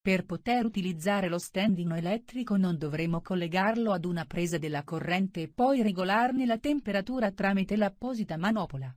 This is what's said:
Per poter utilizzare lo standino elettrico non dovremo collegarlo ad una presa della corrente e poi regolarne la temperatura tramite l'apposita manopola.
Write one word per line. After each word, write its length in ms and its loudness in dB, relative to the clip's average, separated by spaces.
Per 240 2
poter 400 0
utilizzare 640 0
lo 100 0
standino 580 0
elettrico 600 -2
non 220 2
dovremo 420 -2
collegarlo 720 0
ad 120 0
una 200 -2
presa 340 -2
della 260 -2
corrente 580 -2
e 60 -6
poi 340 2
regolarne 640 2
la 120 2
temperatura 760 0
tramite 440 0
l'apposita 600 -2
manopola. 600 -2